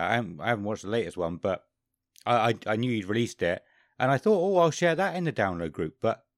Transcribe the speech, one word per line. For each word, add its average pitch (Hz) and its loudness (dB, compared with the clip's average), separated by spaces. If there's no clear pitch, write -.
uh, 90 0
I 110 0
haven't, 90 -4
I 90 -4
haven't 110 0
watched 104 -6
the 92 -10
latest 104 -2
one, 85 -2
but 92 -4
I, 117 2
I, 113 0
I 107 0
knew 123 0
you'd 107 -2
released 110 -2
it, 90 0
and 131 2
I 135 2
thought, 214 2
"Oh, 185 2
I'll 170 6
share 170 2
that 175 -2
in 180 -4
the 151 -2
download 87 -2
group." 80 -6
But - -2